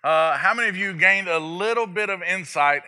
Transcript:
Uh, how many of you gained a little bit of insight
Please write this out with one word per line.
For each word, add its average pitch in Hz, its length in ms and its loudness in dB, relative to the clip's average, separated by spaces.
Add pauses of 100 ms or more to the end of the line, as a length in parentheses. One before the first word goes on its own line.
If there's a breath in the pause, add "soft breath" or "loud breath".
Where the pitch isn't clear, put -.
Uh, 160 340 2
how 190 160 2
many 233 160 -2
of 185 80 -6
you 196 160 -4
gained 190 340 2
a 165 120 0
little 202 480 -2
bit 196 220 -4
of 190 120 -4
insight 147 680 0